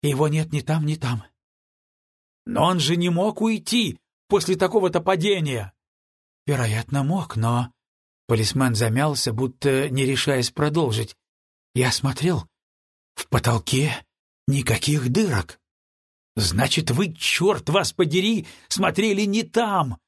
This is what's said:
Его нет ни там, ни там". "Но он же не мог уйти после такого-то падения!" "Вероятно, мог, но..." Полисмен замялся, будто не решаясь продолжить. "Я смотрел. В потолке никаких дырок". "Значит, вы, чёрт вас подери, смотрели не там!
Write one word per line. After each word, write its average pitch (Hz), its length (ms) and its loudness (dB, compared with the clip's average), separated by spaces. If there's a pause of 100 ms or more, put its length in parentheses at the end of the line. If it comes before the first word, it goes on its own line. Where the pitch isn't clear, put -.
Его 143 240 0
нет 156 260 -2
ни 147 80 -2
там, 156 240 -2
ни 151 100 -2
там". 120 280 -4 (1200)
"Но 120 180 -2
он 180 160 2
же 151 160 0
не 175 140 2
мог 196 320 0
уйти 220 580 0 (300)
после 185 260 2
такого-то 180 460 2
падения!" 165 720 0 (720)
"Вероятно, 123 580 0
мог, 165 320 -2
но..." 120 380 0 (540)
Полисмен 120 480 2
замялся, 120 580 0
будто 135 560 -2
не 131 160 0
решаясь 131 460 0
продолжить. 147 640 0 (580)
"Я 123 180 2
смотрел. 135 560 -2 (680)
В - 120 -10
потолке 123 800 0 (420)
никаких 135 600 0
дырок". 139 500 0 (760)
"Значит, 113 540 0
вы, 120 240 0
чёрт - 520 0
вас 185 260 0
подери, 185 520 0 (220)
смотрели 196 560 0
не 208 180 0
там! 185 560 0 (100)